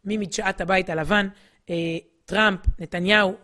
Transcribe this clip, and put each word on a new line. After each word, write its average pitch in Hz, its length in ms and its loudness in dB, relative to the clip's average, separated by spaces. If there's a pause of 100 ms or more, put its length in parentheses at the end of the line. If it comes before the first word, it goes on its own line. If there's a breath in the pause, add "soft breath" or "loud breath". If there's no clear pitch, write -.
ממדשאת 202 560 -4
הבית 185 280 0
הלבן, 175 380 0 (420 soft breath)
אה, 175 60 -2 (500)
טראמפ, 202 340 2 (200)
נתניהו, 190 640 2